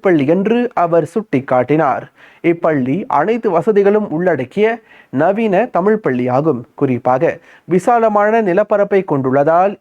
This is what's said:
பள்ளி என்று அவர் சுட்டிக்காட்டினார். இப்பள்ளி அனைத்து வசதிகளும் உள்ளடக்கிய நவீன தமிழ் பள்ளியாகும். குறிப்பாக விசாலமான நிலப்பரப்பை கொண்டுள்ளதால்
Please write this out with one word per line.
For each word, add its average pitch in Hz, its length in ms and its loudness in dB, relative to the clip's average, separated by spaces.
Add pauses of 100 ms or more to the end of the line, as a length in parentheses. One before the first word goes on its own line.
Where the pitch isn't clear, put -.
பள்ளி 160 200 2 (100)
என்று 208 240 0 (260)
அவர் 165 280 0
சுட்டிக்காட்டினார். 131 920 -2 (460)
இப்பள்ளி 156 460 -2 (220)
அனைத்து 220 380 -2
வசதிகளும் 202 580 2
உள்ளடக்கிய 170 500 -2 (560)
நவீன 202 440 2 (120)
தமிழ் 214 280 0
பள்ளியாகும். 127 580 0 (180)
குறிப்பாக 131 520 0 (420)
விசாலமான 220 760 2
நிலப்பரப்பை 202 640 0
கொண்டுள்ளதால் 143 680 0